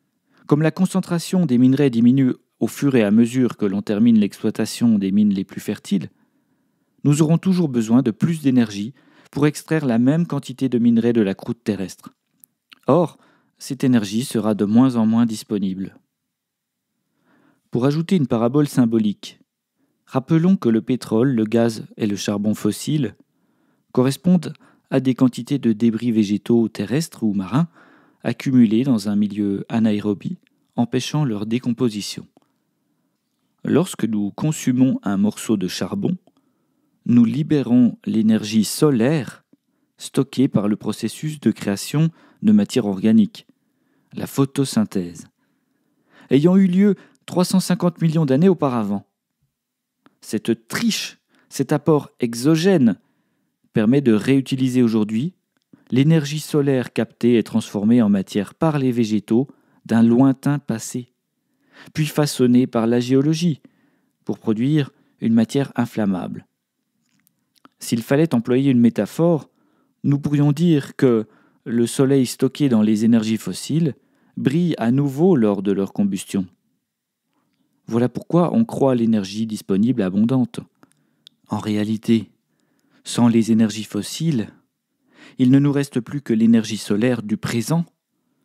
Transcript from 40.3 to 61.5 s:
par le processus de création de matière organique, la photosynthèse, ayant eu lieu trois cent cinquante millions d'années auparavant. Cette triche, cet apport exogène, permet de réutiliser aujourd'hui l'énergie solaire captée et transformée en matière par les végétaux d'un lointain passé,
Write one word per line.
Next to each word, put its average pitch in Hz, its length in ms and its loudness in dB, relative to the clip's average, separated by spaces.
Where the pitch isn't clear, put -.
par 104 200 -2
le 104 80 -2
processus 139 640 -8
de 113 120 0
création 147 580 -2
de 107 100 2
matière 104 360 2
organique, 101 580 0
la 107 120 -8
photosynthèse, 104 1000 -4
ayant 165 260 4
eu 190 80 6
lieu 190 300 4
trois 180 180 -2
cent 190 140 0
cinquante 175 420 -2
millions 160 240 0
d'années 143 240 4
auparavant. 113 560 -2
Cette - 480 -6
triche, - 520 -6
cet - 240 -6
apport 147 380 0
exogène, 135 800 2
permet 123 300 2
de 120 120 2
réutiliser 127 680 0
aujourd'hui 110 500 -2
l'énergie 147 500 0
solaire 139 540 -2
captée 117 440 0
et 104 60 2
transformée 110 600 0
en 104 60 2
matière 98 440 -2
par 156 240 -2
les 131 140 0
végétaux 113 560 0
d'un 113 180 2
lointain 135 560 2
passé, - 520 -10